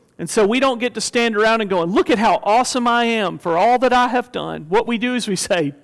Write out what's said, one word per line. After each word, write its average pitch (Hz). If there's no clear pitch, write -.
And 165
so 214
we 233
don't 262
get 240
to 220
stand 233
around 220
and 208
going, 175
"Look 311
at 240
how 202
awesome 240
I 233
am 214
for 165
all 233
that 247
I 247
have 233
done." 156
What 185
we 233
do 247
is 226
we 190
say, 151